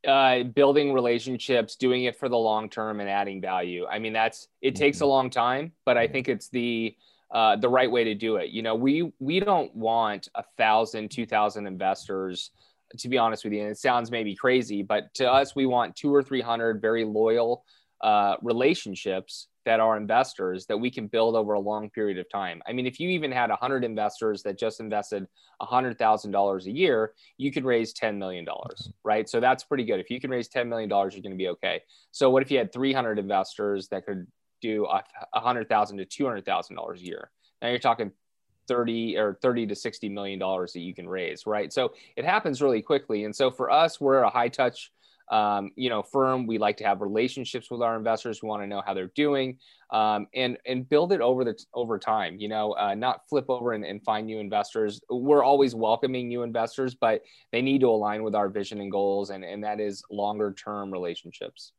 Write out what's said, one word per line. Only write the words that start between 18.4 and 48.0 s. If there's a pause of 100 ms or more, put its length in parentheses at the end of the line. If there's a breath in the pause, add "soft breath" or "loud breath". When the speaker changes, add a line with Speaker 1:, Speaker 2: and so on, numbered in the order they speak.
Speaker 1:
relationships (180)
that
are
investors
that
we
can
build
over
a
long
period
of
time.
I
mean,
if
you
even
had
a
hundred
investors
that
just
invested (360 soft breath)
a
hundred
thousand
dollars
a
year, (240 soft breath)
you
could
raise
ten
million
dollars,
Speaker 2:
Okay. (100)
Speaker 1:
right?
So
that's
pretty
good.
If
you
can
raise
ten
million
dollars,
you're
gonna
be
okay. (300 soft breath)
So
what
if
you
had
three
hundred
investors
that
could (340)
do
a, (300)
a
hundred
thousand
to
two
hundred
thousand
dollars
a
year? (320)
Now
you're
talking (560)
thirty
or
thirty
to
sixty
million
dollars
that
you
can
raise,
right?
So (220 loud breath)
it
happens
really
quickly.
And
so
for
us,
we're
a
high
touch, (400 soft breath)
um,
you
know,
firm.
We
like
to
have
relationships
with
our
investors.